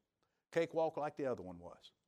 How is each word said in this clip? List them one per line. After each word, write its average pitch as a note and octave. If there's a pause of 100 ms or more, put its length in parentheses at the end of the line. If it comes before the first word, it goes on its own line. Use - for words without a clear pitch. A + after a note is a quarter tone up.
(500)
cakewalk D#3+
like D3+
the C#3+
other A2+
one F2+
was. F2 (160)